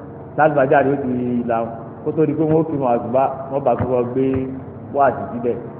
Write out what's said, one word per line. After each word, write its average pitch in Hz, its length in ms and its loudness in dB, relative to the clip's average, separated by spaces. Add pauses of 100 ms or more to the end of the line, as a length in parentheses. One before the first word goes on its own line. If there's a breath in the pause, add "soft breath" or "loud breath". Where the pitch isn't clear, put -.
(300)
Sálùbájà 147 480 4
rẹ̀ 135 140 4
ó 143 40 0
ti 127 160 -2 (300)
là 117 140 0
ó. 117 100 -2 (320)
Kó - 120 -6
tó 151 120 2
di 151 100 2
pé 156 120 0
wọ́n 156 120 4
ó 160 60 4
fi 156 140 -2
mọ̀ 135 140 0
àtùbá, 120 320 2 (240)
wọ́n 135 160 -4
bá 127 120 2
tún 123 160 -2
lọ 123 120 2
gbé 127 220 0 (680)
wáàtì 135 360 2
síbẹ̀. 117 300 -4 (240)